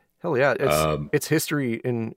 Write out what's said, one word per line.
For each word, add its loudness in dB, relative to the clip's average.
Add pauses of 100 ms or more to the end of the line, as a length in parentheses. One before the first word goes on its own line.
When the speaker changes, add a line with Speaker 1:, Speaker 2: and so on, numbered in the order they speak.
(200)
Speaker 1:
Hell -2
yeah. 4
It's, 2
Speaker 2:
Um, 0
Speaker 1:
it's 0
history -2
in, -4